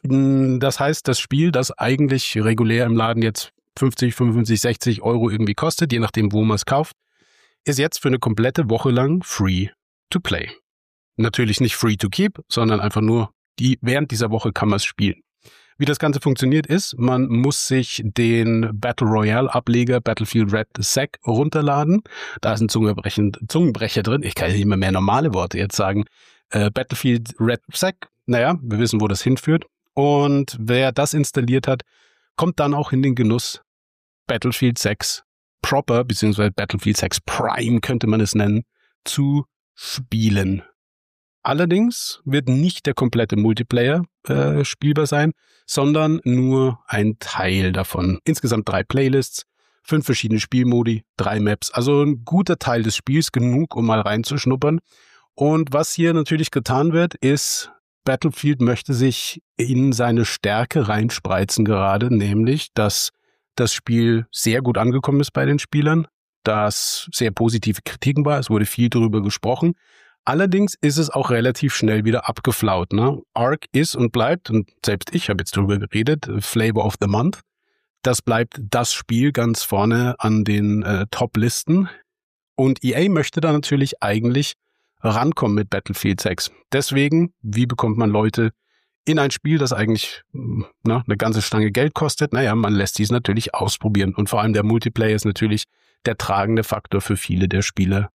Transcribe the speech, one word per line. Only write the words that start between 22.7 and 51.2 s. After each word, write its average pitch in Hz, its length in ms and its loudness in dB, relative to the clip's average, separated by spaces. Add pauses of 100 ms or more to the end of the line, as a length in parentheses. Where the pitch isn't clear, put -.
Zungenbrecher 113 560 0
drin. 123 180 0
Ich - 140 -6
kann 87 160 -2
nicht 101 140 2
mehr, 101 120 2
mehr 95 140 0
normale 101 420 2
Worte 87 240 -2
jetzt 98 180 -4
sagen. 101 300 0 (440)
Äh, 104 200 0
Battlefield 120 680 -2
Red 117 220 0 (120)
Sec, 185 220 -2 (320)
naja, 123 340 2
wir 113 160 -4
wissen, 110 240 2
wo 107 60 0
das 95 160 -2
hinführt. 143 420 0 (280)
Und 143 680 2
wer 123 320 2
das 139 240 -2
installiert 131 520 0
hat, 131 140 0 (540)
kommt 165 240 -2
dann 147 160 0
auch 147 160 -2
in 131 100 0
den 135 140 2
Genuss, 120 460 -2 (640)
Battlefield 120 500 0
sechs - 460 -4 (400)
Proper, 127 400 0
beziehungsweise 104 480 2
Battlefield 101 460 -2
sechs - 240 -4
Prime - 600 -2
könnte 120 260 -2
man 110 140 2
es 101 140 0
nennen, 104 280 2 (400)
zu 143 420 0 (280)
spielen. 101 880 -2 (840)
Allerdings 180 800 0
wird 135 260 0
nicht 147 360 0
der 139 80 0
komplette 117 420 0
Multiplayer, 120 720 2 (220)
äh, 143 360 0
spielbar 147 440 0
sein, 151 240 2 (340)
sondern 156 580 2
nur 127 600 2
ein 107 320 0
Teil 92 540 -2
davon. 92 540 -2
Insgesamt 117 440 -2
drei - 140 -2
Playlists, 135 640 0 (360)
fünf 156 220 0
verschiedene 110 340 0
Spielmodi, 120 640 0 (140)
drei 107 220 -2